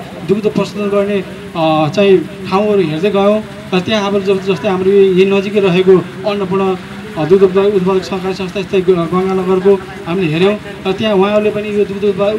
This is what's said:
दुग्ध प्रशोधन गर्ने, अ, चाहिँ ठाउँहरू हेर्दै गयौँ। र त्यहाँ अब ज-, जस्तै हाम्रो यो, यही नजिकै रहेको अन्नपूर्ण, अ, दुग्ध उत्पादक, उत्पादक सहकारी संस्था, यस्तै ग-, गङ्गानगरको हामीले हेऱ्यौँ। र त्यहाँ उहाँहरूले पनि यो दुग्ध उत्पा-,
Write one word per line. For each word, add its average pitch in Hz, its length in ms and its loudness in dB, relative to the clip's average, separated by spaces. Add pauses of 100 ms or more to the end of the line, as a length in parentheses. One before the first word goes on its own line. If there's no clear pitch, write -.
(260)
दुग्ध 202 200 0
प्रशोधन 202 440 -2
गर्ने, 202 280 0 (360)
अ, 160 400 0
चाहिँ 202 200 4 (360)
ठाउँहरू 202 320 0
हेर्दै 160 280 -2
गयौँ। 202 280 2 (360)
र 180 60 2
त्यहाँ 208 260 -2
अब 202 80 -2 (120)
ज-, 190 160 0
जस्तै 190 260 -2
हाम्रो 190 220 0
यो, 202 120 6 (120)
यही 185 160 6
नजिकै 196 300 0
रहेको 185 340 4 (320)
अन्नपूर्ण, 196 360 -2 (540)
अ, - 80 -2
दुग्ध 185 180 4
उत्पादक, 196 320 4
उत्पादक 185 300 2
सहकारी 190 300 -6
संस्था, 185 260 -6
यस्तै 190 200 -2
ग-, 175 280 0
गङ्गानगरको 185 640 2 (340)
हामीले 175 260 -2
हेऱ्यौँ। 190 240 2 (300)
र 190 60 0
त्यहाँ 214 220 -2
उहाँहरूले 208 360 2
पनि 208 180 -4 (100)
यो 208 60 2
दुग्ध 196 200 -4
उत्पा-, 202 340 0